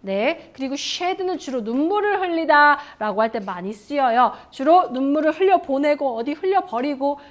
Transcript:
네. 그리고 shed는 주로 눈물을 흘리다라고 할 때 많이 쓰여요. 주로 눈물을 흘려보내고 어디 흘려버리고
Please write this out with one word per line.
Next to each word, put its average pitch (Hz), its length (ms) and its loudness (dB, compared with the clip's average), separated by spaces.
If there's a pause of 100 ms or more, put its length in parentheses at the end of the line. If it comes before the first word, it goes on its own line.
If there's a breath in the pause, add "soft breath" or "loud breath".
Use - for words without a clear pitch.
네. 226 540 -4
그리고 269 200 -6
shed는 359 640 -4
주로 254 240 -8
눈물을 370 580 0
흘리다라고 294 1000 2
할 226 100 0
때 233 80 -6
많이 190 320 -8
쓰여요. 247 600 0 (180 loud breath)
주로 320 380 4
눈물을 285 440 0
흘려보내고 294 840 2
어디 233 160 -4
흘려버리고 285 880 -2 (100)